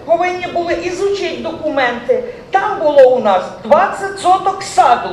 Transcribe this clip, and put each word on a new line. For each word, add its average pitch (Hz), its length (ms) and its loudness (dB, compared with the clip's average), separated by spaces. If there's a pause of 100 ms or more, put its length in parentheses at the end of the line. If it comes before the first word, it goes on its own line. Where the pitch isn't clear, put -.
повинні 359 420 0
були 349 260 -2
ізучити 359 680 -4
документи. 254 800 -2 (260)
Там 392 280 0
було 285 320 6
у 247 80 2
нас 202 240 0 (220)
двадцять 392 540 0
соток 370 440 0
саду 247 500 2